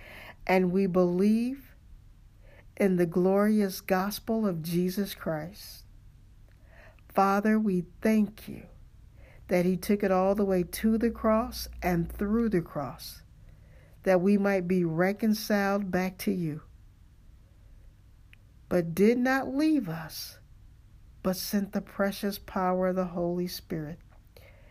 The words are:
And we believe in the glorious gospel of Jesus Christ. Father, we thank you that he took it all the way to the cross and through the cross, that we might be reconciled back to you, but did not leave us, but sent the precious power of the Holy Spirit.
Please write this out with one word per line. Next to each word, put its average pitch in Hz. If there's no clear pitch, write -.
And 185
we 196
believe 202
in 190
the 175
glorious 196
gospel 208
of 170
Jesus 180
Christ. -
Father, 202
we 185
thank 220
you -
that 180
he 185
took 202
it 185
all 190
the 208
way 185
to 220
the 233
cross 226
and 170
through 220
the 185
cross, -
that 185
we 202
might 196
be 180
reconciled 202
back 185
to -
you, 160
but 170
did 214
not 262
leave 285
us, 160
but 185
sent 202
the 208
precious 202
power 185
of 185
the 185
Holy 175
Spirit. 160